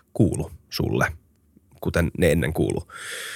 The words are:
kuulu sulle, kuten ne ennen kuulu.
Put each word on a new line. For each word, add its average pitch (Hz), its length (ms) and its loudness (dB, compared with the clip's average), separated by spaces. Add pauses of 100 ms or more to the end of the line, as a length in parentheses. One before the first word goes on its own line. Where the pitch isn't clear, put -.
(140)
kuulu - 380 2 (180)
sulle, - 360 0 (760)
kuten 82 360 0
ne 85 140 6
ennen 78 220 2
kuulu. - 340 0 (480)